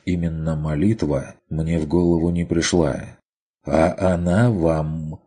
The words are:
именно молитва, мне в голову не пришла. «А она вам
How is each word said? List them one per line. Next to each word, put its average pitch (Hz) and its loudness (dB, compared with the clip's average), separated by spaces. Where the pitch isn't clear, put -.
именно 80 -2
молитва, 76 -2
мне 80 -2
в 78 -2
голову 85 2
не 87 0
пришла. 82 0
«А 87 2
она 87 2
вам 80 -2